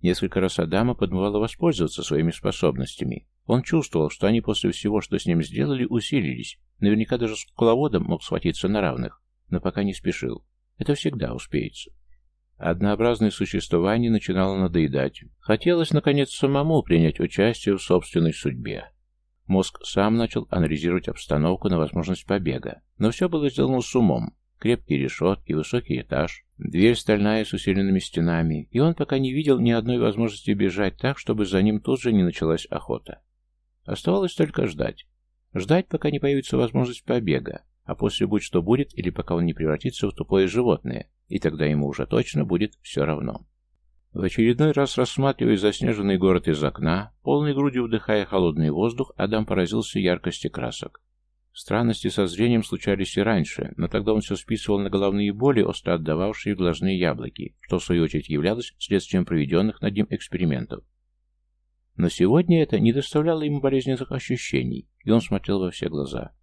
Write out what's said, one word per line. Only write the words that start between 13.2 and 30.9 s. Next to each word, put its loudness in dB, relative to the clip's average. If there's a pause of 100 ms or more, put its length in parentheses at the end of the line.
существование 0
начинало 0
надоедать. 0 (160)
Хотелось, 0
наконец, 2
самому 2
принять 2
участие 2
в -6
собственной 2
судьбе. -8 (540)
Мозг 0
сам 2
начал -2
анализировать 0
обстановку -2
на 0
возможность -2
побега, -4 (160)
но 2
всё -2
было 0
сделано 0
с -8
умом. 2 (220)
Крепкие 0
решётки, -2
высокий -2
этаж, -4 (120)
дверь 4
стальная 2
с -8
усиленными 0
стенами, -2
и 0
он 4
пока -2
не -2
видел 2
ни 4
одной 0
возможности -2
бежать 0